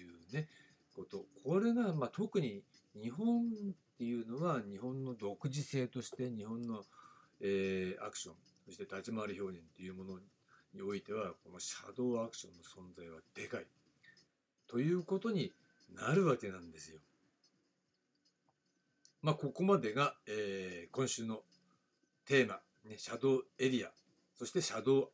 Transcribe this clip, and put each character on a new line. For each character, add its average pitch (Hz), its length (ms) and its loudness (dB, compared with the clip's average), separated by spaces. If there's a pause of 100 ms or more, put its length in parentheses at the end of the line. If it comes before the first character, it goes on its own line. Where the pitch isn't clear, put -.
う 85 280 -16
ね、 156 160 -2 (460)
こ 190 100 -10
と。 - 220 -8 (180)
こ 165 140 4
れ 233 140 4
が、 226 220 4
ま 139 120 2
あ、 - 20 -6
特 202 320 0
に 104 220 -2 (380)
日 113 100 -4
本 233 340 4
っ 208 540 -4
て 123 60 -4
い 117 180 0
う 110 40 -6
の 120 140 -4
は、 160 200 2
日 101 180 -8
本 131 260 -4
の 127 100 -4
独 101 320 -6
自 139 160 -2
性 131 260 0
と 120 140 -6
し - 80 -8
て、 123 200 -4
日 107 140 -6
本 113 180 -4
の、 113 220 -4 (560)
え 95 580 2
ー、 104 80 -8
ア 107 40 -6
ク - 80 -8
シ - 100 -8
ョ - 40 -14
ン、 - 20 -16 (300)
そ 95 80 -18
し - 40 -14
て 101 80 -8
立 98 260 -8
ち 113 60 -2
回 104 120 -2
り 98 120 -6
表 95 180 -4
現 82 80 -20
っ 80 100 -20
て 90 60 -14
い 92 80 -8
う 92 40 -10
も 95 100 -10
の 95 140 -10 (560)
に 196 80 -10
お 202 120 -2
い 196 60 -2
て 202 120 -10
は、 208 200 -2 (120)
こ 170 60 -20
の 92 100 -14
シ - 160 -6
ャ - 200 -14
ド 123 180 2
ー 113 100 2
ア 117 40 -4
ク - 80 -12
シ - 100 -10
ョ 92 40 -18
ン 87 60 -20
の 87 60 -18
存 90 340 -14
在 87 120 -14
は 80 120 -14 (140)
で 101 120 -6
か 113 120 -6
い - 80 -10 (1000)
と 120 120 0
い 156 120 4
う 180 100 4
こ 190 160 0
と 226 120 0
に 160 220 0 (420)
な 117 200 0
る 190 120 8
わ 131 100 6
け 104 140 -6
な 92 80 -10
ん 85 120 -14
で 80 80 -18
す 80 140 -12
よ。 78 60 -18 (2250)
ま 151 100 4
あ、 - 20 4
こ 143 160 -2
こ 175 140 0
ま 196 140 10
で 110 140 0
が、 139 220 4 (120)
え 98 640 -4
ー、 - 60 -16
今 131 140 2
週 117 160 -2
の 110 180 -4 (840)
テ 135 180 8
ー 110 40 2
マ、 98 120 -6 (280)
ね、 107 100 -10
シ - 120 -10
ャ 117 80 -4
ド 131 200 6
ー - 20 2 (180)
エ 131 100 4
リ 123 160 2
ア、 - 60 -10 (460)
そ 123 100 -8
し - 60 -6
て 180 80 4
シ - 120 0
ャ 110 100 -2
ド 135 180 6
ー 135 140 0